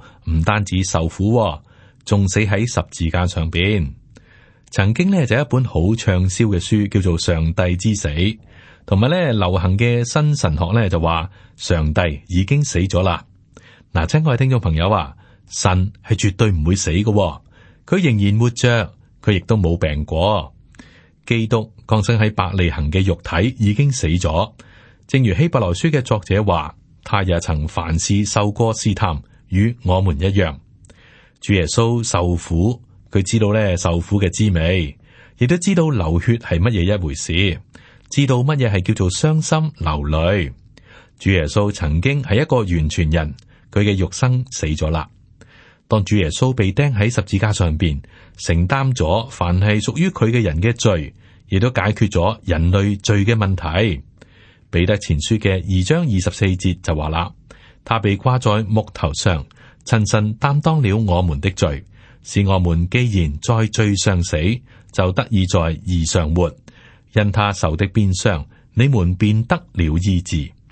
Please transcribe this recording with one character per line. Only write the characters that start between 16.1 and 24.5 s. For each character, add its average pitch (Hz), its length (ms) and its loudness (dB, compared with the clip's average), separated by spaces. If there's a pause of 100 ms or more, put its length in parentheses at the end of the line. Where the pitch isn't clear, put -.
絕 98 200 0
對 107 160 2
唔 80 140 0
會 87 100 2
死 98 160 -2
嘅 92 140 0
喎， 101 360 0 (440)
佢 185 180 0
仍 123 160 2
然 101 200 2
活 120 120 2
着， 117 440 0 (280)
佢 107 100 2
亦 92 80 2
都 113 160 0
冇 87 200 2
病 76 300 -2
過。 85 480 0 (720)
基 113 200 0
督 110 240 -2 (160)
降 110 160 2
生 117 160 2
喺 107 140 2
伯 92 200 -2
利 90 180 2
恆 73 200 -4
嘅 95 140 2
肉 90 180 0
體 104 360 0
已 104 160 2
經 143 180 2
死 - 140 -4
咗， 85 460 0 (540)